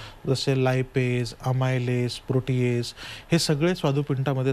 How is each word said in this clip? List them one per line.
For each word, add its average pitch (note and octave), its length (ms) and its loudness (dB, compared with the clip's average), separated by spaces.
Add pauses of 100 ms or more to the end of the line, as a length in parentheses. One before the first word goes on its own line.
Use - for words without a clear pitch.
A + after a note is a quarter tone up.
(260)
जसे C3+ 380 2
लायपेज, B2+ 720 0 (120)
अमायलेज, B2 680 0
प्रोटीएज B2 800 0 (400)
हे E3+ 60 4
सगळे E3 360 2
स्वादुपिंडामध्ये C#3 800 0